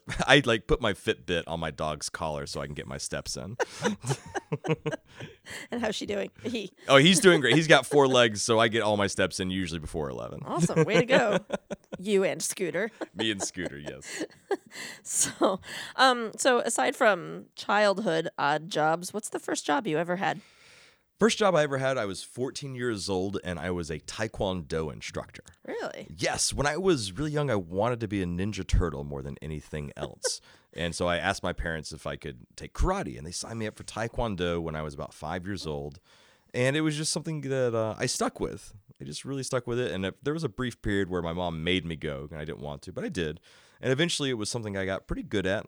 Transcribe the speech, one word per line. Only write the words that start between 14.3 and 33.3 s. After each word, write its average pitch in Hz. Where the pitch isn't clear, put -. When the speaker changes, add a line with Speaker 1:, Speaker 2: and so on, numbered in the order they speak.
Speaker 2:
So, -
um, 247
so 254
aside 262
from 175
childhood 196
odd 151
jobs, 165
what's 214
the -
first -
job 277
you 156
ever 175
had? 165
Speaker 1:
First 226
job 196
I 151
ever 139
had, 135
I 110
was 95
fourteen 131
years 117
old, 95
and 87
I 87
was 87
a 78
Taekwondo 82
instructor. -
Speaker 2:
Really? -
Speaker 1:
Yes. -
When 135
I 151
was 156
really 143
young, 147
I 110
wanted 101
to 113
be 98
a 90
Ninja 92
Turtle 73
more 71
than 69
anything 76
else. -
Speaker 2:
<laughs> -
Speaker 1:
And 85
so 90
I 87
asked 92
my 90
parents 80
if -
I 73
could 65
take -
karate, 151
and 69
they 87